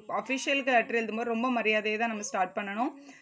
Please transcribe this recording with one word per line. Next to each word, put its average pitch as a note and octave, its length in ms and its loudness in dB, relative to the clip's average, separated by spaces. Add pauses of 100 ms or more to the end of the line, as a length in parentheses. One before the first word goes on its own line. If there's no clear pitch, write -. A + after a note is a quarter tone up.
(140)
அஃபிஷியலுக்கு C4 600 0
லெட்டர் A3+ 240 4
எழுதும்போது A3+ 340 -2
ரொம்ப A#3 180 2
மரியாதையை G#3+ 460 2
தான் A3+ 160 0
நம்ம G#3 160 -6
ஸ்டார்ட் F#3 260 0
பண்ணணும். G#3+ 380 -2 (280)